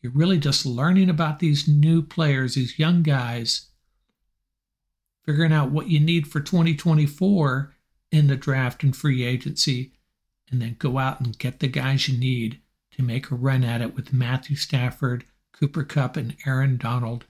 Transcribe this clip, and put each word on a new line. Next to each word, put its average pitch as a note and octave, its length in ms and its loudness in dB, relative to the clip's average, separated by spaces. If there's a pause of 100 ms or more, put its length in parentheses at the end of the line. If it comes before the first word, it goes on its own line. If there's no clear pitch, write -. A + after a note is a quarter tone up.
You're B2 100 -8
really E3 260 2
just C#3 280 -2
learning E3 420 2
about D#3 300 -2
these D3+ 300 0
new D#3 340 4
players, C#3 540 -2
these B2 220 -4
young E3+ 240 2
guys, A#2+ 640 -2 (1600)
figuring D#3 280 2
out C#3+ 180 2
what D3+ 180 -2
you D#3 120 4
need D#3+ 280 2
for D3+ 120 -4
twenty E3 340 2
twenty-four D3+ 1000 0 (360)
in D#3 160 6
the C#3 100 4
draft C3 460 -2
and C3+ 120 2
free B2+ 300 0
agency, B2+ 680 -2 (580)
and B2 120 -2
then A2+ 160 -6
go C3 200 -2
out C3 220 -2
and A#2+ 180 -6
get - 220 -6
the C#3+ 80 -2
guys C3+ 400 0
you C3 80 0
need B2 440 -2 (320)
to - 100 -4
make B2 280 -4
a C#3+ 40 -2
run B2+ 300 0
at A#2 180 -2
it A2+ 120 -6
with - 180 -8
Matthew C3 440 -2
Stafford, B2 680 -4 (280)
Cooper D3 320 -2
Kupp, C3+ 320 -2
and A#2 280 -6
Aaron C3+ 320 0
Donald. A#2+ 540 -4